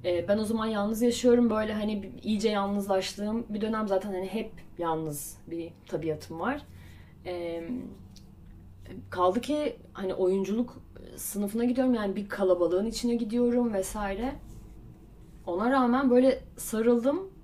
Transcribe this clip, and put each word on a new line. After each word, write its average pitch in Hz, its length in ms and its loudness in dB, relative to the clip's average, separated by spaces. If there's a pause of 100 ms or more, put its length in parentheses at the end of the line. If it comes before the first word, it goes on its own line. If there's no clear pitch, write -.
E, 175 240 0
ben 208 100 4
o 214 60 0
zaman 220 220 -2
yalnız 214 360 0
yaşıyorum, 240 480 6
böyle 214 220 0
hani 208 300 -2
bi-, - 200 -12
iyice 214 260 0
yalnızlaştığım 202 1000 0
bir 208 120 -4
dönem, 220 280 -2
zaten 190 240 0
hani 185 140 -4
hep 220 240 -6 (280)
yalnız 160 680 -4
bir 165 260 -8 (140)
tabiatım 160 540 -6
var. 262 220 -4 (640)
E, 170 380 -6 (1500)
kaldı 185 300 4
ki 302 360 -2 (160)
hani 185 220 -4
oyunculuk 196 680 0 (340)
sınıfına 208 480 -2
gidiyorum, 247 300 2
yani 202 220 -2
bir 202 120 -6
kalabalığın 180 580 2
içine 233 280 -2
gidiyorum 240 600 0
vesaire. 208 600 -4 (1120)
Ona 190 240 2
rağmen 262 400 6
böyle 254 300 8 (160)
sarıldım. 240 720 2 (120)